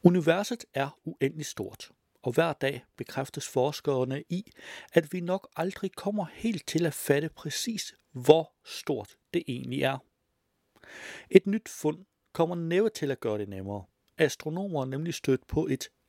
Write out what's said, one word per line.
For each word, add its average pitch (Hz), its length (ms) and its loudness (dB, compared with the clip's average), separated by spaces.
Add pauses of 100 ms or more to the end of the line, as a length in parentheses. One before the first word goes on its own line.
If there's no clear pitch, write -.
Universet 180 600 6 (100)
er 139 300 -4
uendelig 151 420 -4
stort, - 440 -10 (320)
og 127 100 -4
hver 165 200 2
dag 139 320 -4 (120)
bekræftes - 520 -8
forskerne 135 800 0
i, 185 160 -4 (480)
at 156 200 4
vi 185 80 -4
nok 180 360 -2
aldrig 185 400 -4
kommer 202 360 -4
helt 220 340 -4
til 165 200 0
at 147 80 -2
fatte 147 420 2
præcis, - 580 -6 (180)
hvor 147 400 6 (120)
stort - 520 -6 (180)
det 175 140 0
egentlig 127 340 -4
er. 135 160 0 (1300)
Et - 160 10
nyt 208 220 -2
fund 151 300 -6 (340)
kommer 170 220 0
næppe 170 400 2
til 139 160 -4
at 131 100 -4
gøre 107 180 -2
det 101 100 -6
nemmere. 98 360 -8 (340)
Astronomer 165 600 -2
er 131 60 -4
nemlig 147 280 -6
stødt - 320 0
på 160 200 -2
et 135 220 -2 (200)